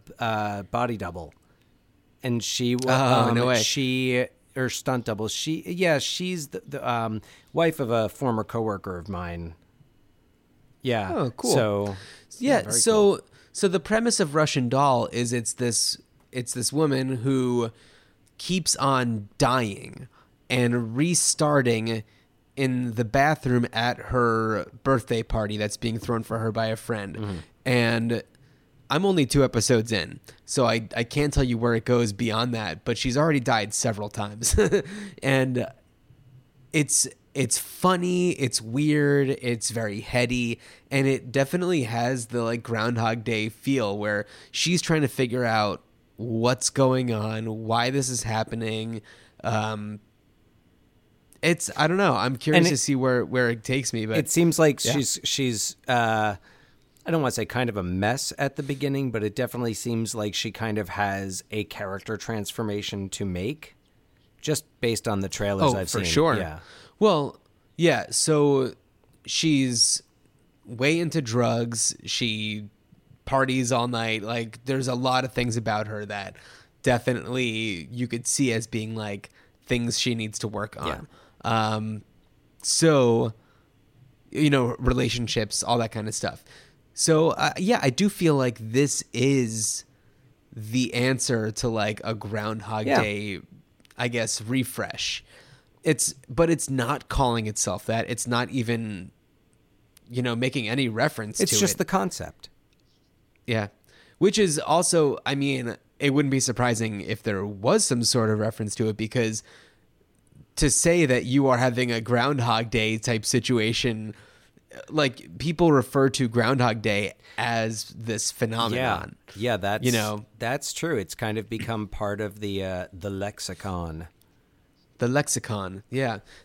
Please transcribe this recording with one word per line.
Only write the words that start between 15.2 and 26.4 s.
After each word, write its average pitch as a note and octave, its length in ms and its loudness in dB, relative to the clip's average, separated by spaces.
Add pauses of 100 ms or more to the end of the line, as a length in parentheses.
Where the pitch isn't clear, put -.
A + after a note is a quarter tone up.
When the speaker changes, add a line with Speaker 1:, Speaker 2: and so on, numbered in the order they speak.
Speaker 2:
it's A#2+ 200 -2
this, - 440 0 (340)
it's B2 220 -6
this B2 200 -4
woman C3 440 2
who B2 540 2 (640)
keeps - 400 -2
on B2 600 0
dying B2 720 0 (420)
and A#2+ 480 0
restarting B2+ 1040 2 (520)
in B2+ 380 0
the A2+ 120 0
bathroom C3+ 680 4
at A#2+ 240 0
her A2+ 680 2 (160)
birthday A#2+ 400 2
party G#2+ 340 -2
that's G#2 200 -2
being A2+ 200 -2
thrown A2+ 240 -2
for A2+ 180 -4
her A2 120 0